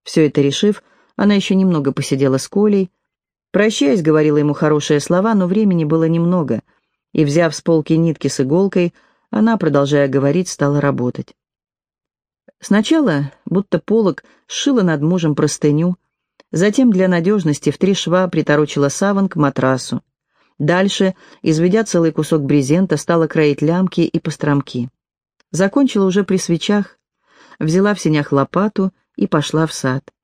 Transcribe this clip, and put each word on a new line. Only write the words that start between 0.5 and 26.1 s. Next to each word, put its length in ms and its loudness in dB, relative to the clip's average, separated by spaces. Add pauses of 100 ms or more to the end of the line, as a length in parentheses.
она 180 2
еще 200 0
немного 380 2
посидела 460 0
с 100 -8
Колей. 420 0 (640)
Прощаясь, 500 2
говорила 360 2
ему 140 2
хорошие 460 0
слова, 360 0
но 120 2
времени 380 0
было 240 0
немного, 540 0 (500)
и, 120 0
взяв 300 0
с 60 -14
полки 320 0
нитки 340 0
с 140 -2
иголкой, 520 0 (380)
она, 260 2
продолжая 520 0
говорить, 400 0
стала 320 -2
работать. 560 -4 (1200)
Сначала, 680 0 (140)
будто 340 -4
полог, 460 -2 (240)
сшила 340 -2
над 200 0
мужем 340 0
простыню, 600 0 (540)
затем 400 2
для 160 2
надежности 640 0
в 80 -4
три 160 2
шва 320 0
приторочила 640 0
саван 400 -2
к 80 -14
матрасу. 680 -2 (560)
Дальше, 560 0 (280)
изведя 420 0
целый 260 0
кусок 320 -2
брезента, 540 2
стала 320 0
кроить 340 0
лямки 380 0
и 180 0
постромки. 720 -4 (640)
Закончила 540 0
уже 180 0